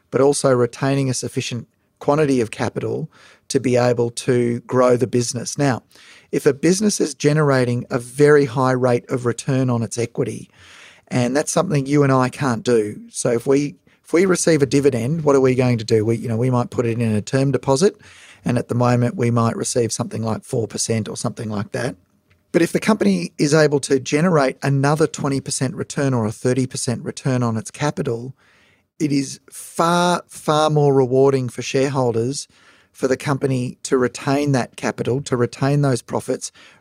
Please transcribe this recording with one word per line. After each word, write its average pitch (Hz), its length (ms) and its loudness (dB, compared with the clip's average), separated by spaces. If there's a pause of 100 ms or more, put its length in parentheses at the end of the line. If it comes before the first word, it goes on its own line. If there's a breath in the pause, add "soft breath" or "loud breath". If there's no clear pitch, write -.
(120)
but 131 100 2
also 139 320 2
retaining 135 560 0
a 120 40 -2
sufficient 120 540 -8 (320)
quantity 143 400 2
of 107 120 -2
capital 117 600 -6 (380 soft breath)
to 135 100 0
be 123 160 0
able 120 360 2
to 120 500 -2
grow 123 340 2
the 117 120 0
business. 120 500 -4
Now, 139 260 0 (480 loud breath)
if 143 140 -2
a 143 80 4
business 190 480 0
is 147 120 -2
generating 135 760 0
a 131 100 -2
very 143 460 4
high 127 260 0
rate 123 380 0
of 123 160 -4
return 131 440 -2
on 117 140 0
its - 140 -8
equity, 117 520 -6 (600 loud breath)
and 123 260 0
that's 151 160 -2
something 147 340 0
you 143 180 4
and 135 100 4
I 127 160 4
can't 120 340 -2
do. 107 460 0
So - 220 -4
if 117 140 -2
we, 139 300 0 (300 soft breath)
if - 80 -12
we 180 120 4
receive 165 360 2
a 139 40 4
dividend, 135 600 0
what 139 100 4
are 135 60 6
we 131 140 4
going 123 240 2
to 110 40 -8
do? 107 220 2
We, 117 100 2
you - 140 -6
know, 113 80 -2
we 127 120 0
might 123 200 0
put 123 160 -2
it 113 120 -2
in 117 160 0
a 104 80 0
term 139 300 0
deposit, 139 460 0 (480 loud breath)
and 123 120 0
at - 120 -6
the 117 60 -2
moment 120 420 2
we 120 140 0
might 117 260 0
receive 117 340 -2
something 110 320 -6
like 110 220 -6
four 117 200 -4
percent 110 440 -4
or - 80 -10
something 113 320 -6
like 101 240 -6
that. 120 240 -6 (540)
But 175 100 2
if 165 100 -2
the 170 80 0
company 196 580 0
is 147 160 2
able 147 280 4
to 139 180 0
generate 147 640 0
another 143 440 2
twenty 139 340 -4
percent - 340 -4
return 135 380 -4
or 113 120 0
a 107 60 -2
thirty 127 340 0
percent - 380 -6
return 123 400 -2
on 113 140 -2
its 104 120 -8
capital, 135 640 -4 (640 soft breath)
it 151 140 -2
is 135 300 -4 (100)
far, 175 800 0
far 156 400 0
more 147 240 4
rewarding 131 560 2
for - 120 -12
shareholders 131 840 -2 (460 soft breath)
for 131 160 -2
the 131 80 0
company 131 640 -4
to 139 140 0
retain 139 560 0
that - 240 -2
capital, 123 460 -4
to - 120 -4
retain 135 460 0
those 135 200 0
profits, - 520 -6 (280 loud breath)